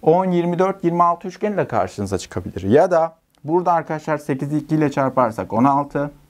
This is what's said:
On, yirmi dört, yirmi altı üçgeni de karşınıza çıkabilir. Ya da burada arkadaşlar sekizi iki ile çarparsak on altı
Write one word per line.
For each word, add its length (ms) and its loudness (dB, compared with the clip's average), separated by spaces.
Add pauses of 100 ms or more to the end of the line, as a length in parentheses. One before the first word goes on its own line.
On, 240 4
yirmi 340 0
dört, 240 0
yirmi 200 2
altı 240 0
üçgeni 300 -6
de 100 -2
karşınıza 500 -4
çıkabilir. 440 -8
Ya 300 4
da 240 0 (280)
burada 300 0
arkadaşlar 440 -2
sekizi 400 -4
iki 180 -2
ile 160 2
çarparsak 640 0
on 100 2
altı 480 0 (180)